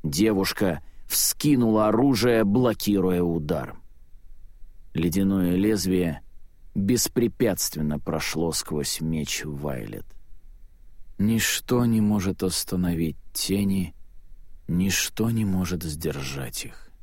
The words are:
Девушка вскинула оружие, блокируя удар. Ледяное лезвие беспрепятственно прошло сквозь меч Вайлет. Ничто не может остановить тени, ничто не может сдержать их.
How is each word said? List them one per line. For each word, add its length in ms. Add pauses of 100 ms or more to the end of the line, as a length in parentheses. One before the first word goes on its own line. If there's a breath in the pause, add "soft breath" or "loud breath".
Девушка 800 (240 soft breath)
вскинула 800
оружие, 560
блокируя 800
удар. 520 (1160)
Ледяное 640
лезвие 680 (540)
беспрепятственно 1200
прошло 540
сквозь 500
меч 420
Вайлет. 640 (1120)
Ничто 680
не 160
может 420
остановить 760 (160)
тени, 640 (720)
ничто 640
не 140
может 360
сдержать 840
их. 260 (120)